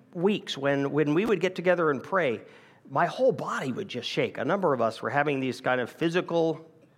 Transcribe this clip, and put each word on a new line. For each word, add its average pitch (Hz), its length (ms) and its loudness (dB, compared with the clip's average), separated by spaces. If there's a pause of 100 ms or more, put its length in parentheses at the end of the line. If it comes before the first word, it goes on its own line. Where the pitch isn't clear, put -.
(160)
weeks 180 420 0
when, 139 340 0
when 147 220 2
we 180 100 4
would 220 160 0
get 185 160 0
together 170 360 2
and 127 100 -2
pray, 139 400 0 (480)
my 143 160 2
whole 247 260 2
body 156 400 -4
would 107 160 -6
just - 220 -8
shake. 131 300 -2
A 123 40 -2
number 170 300 2
of 120 80 0
us 113 220 0
were 113 80 -2
having 143 280 0
these 131 220 -4
kind 127 180 0
of 117 120 -4
physical 165 760 -2 (300)